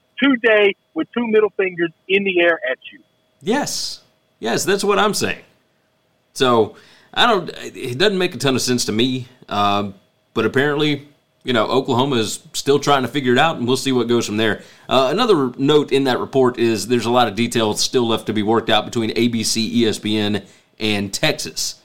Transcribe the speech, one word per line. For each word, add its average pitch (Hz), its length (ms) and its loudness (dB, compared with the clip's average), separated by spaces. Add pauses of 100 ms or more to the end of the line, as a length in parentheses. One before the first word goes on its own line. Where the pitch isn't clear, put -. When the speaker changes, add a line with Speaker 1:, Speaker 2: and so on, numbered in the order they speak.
(220)
Speaker 1:
today 226 540 4 (180)
with - 180 -4
two 240 160 -4
middle 214 240 2
fingers 175 400 -4 (160)
in 196 160 2
the 190 180 0
air 170 180 2 (100)
at 131 80 -4 (140)
you. 151 80 -20 (420)
Speaker 2:
Yes. - 600 -4 (380)
Yes, - 240 -4
that's 190 200 0
what 196 160 2
I'm 208 140 2
saying. - 280 -4 (920)
So, 120 420 2 (380)
I - 120 2
don't, 208 320 0
it 123 400 -10
doesn't 196 200 2
make 180 180 -2
a - 20 -10
ton 135 180 0
of 117 60 0
sense 123 240 0
to 107 60 -2
me, 127 360 -2 (200)
uh, 101 440 0 (420)
but 110 120 0
apparently, 143 640 0 (360)
you 127 100 -4
know, 110 140 2
Oklahoma 131 500 0
is 104 260 -4 (100)
still 139 260 0
trying 143 220 2
to 123 60 -4
figure 127 240 -2
it 123 80 4
out, 131 180 2
and 120 100 -4
we'll 127 100 2
see 135 140 -2
what 120 160 0
goes 117 180 2
from 104 120 -4
there. 107 240 0 (260)
Uh, 127 240 2
another 175 460 2
note 143 340 2
in 135 120 2
that 127 160 0
report 127 400 0
is 113 280 0
there's 120 180 0
a 120 60 0
lot 120 160 4
of 98 80 -8
detail 113 380 0
still 120 340 0
left 110 200 -2
to 110 60 -4
be 107 100 -2
worked 110 260 0
out 107 160 2
between 110 300 -4
A 117 140 2
B 113 140 -2
C, 110 400 -2
E 110 40 2
S 98 100 -2
P 107 200 -2
N, 104 260 -2 (360)
and 101 340 -2
Texas - 720 -6